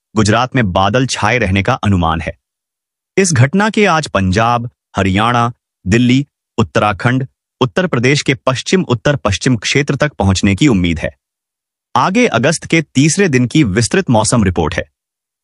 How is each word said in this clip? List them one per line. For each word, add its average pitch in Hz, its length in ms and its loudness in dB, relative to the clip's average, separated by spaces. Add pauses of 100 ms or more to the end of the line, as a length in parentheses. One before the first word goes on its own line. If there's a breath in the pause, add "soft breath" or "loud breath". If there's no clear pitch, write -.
(160)
गुजरात 110 400 0
में 107 160 0
बादल 104 340 0
छाए 117 320 -2
रहने 98 240 0
का 120 120 -2
अनुमान 82 460 0
है। - 180 -10 (800)
इस 190 160 0
घटना 175 380 2
के 208 160 2
आज 160 220 0
पंजाब, 113 640 0 (260)
हरियाणा, 113 560 0 (340)
दिल्ली, 123 400 2 (320)
उत्तराखंड, 113 680 -2 (340)
उत्तर 175 260 -2
प्रदेश 135 360 0
के 139 120 -2
पश्चिम 131 480 -2
उत्तर 139 340 -2
पश्चिम 113 400 -2
क्षेत्र 143 400 -2
तक 151 160 -2
पहुंचने 98 420 0
की 151 140 2
उम्मीद 87 300 0
है। - 180 -8 (800)
आगे 185 300 2
अगस्त 139 400 0
के 165 160 0
तीसरे 165 460 0
दिन 127 180 2
की 156 180 2
विस्तृत 117 460 -2
मौसम 110 340 2
रिपोर्ट 85 300 -2
है। - 160 -6 (540)